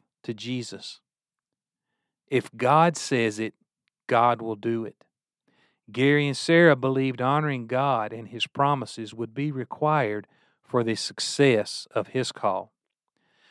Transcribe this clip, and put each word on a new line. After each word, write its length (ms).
to 100
Jesus. 680
If 280
God 420
says 420
it, 140
God 340
will 140
do 300
it. 180
Gary 360
and 80
Sarah 400
believed 460
honoring 460
God 460
and 160
his 180
promises 680
would 200
be 180
required 760
for 220
the 120
success 960
of 180
his 220
call. 400